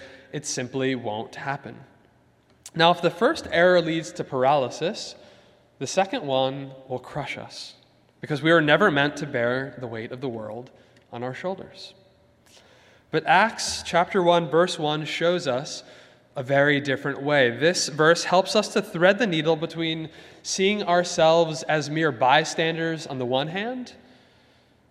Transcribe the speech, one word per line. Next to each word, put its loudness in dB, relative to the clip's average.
it -10
simply -4
won't -8
happen. -10
Now, 6
if -2
the 2
first -2
error 6
leads -4
to -8
paralysis, -2
the -6
second -2
one -2
will -6
crush -10
us, -14
because -4
we 4
are 8
never 6
meant 0
to -8
bear -4
the -10
weight -10
of -12
the -6
world -12
on -12
our -8
shoulders. -12
But -2
Acts 2
chapter 0
one, 4
verse 2
one -2
shows -2
us -4
a -6
very 2
different -4
way. 4
This 0
verse 4
helps 2
us 2
to 0
thread 2
the 0
needle 2
between -6
seeing 0
ourselves 4
as -2
mere 0
bystanders 2
on -8
the -4
one -2
hand, -8